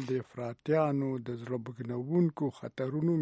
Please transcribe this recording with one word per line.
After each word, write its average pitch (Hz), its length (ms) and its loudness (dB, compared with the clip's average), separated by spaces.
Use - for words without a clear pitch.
د 131 40 -2
افراطیانو 139 840 0
د 120 140 -6
زړه 123 240 -4
بګنونکو 131 840 0
خطرونو 151 600 0